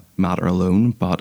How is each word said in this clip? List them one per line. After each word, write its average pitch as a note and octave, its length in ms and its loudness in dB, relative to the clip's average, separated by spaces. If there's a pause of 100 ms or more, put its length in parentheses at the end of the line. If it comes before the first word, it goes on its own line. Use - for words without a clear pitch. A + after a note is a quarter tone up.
(160)
matter F2+ 300 -2
alone, F#2 460 2
but, F2+ 300 -2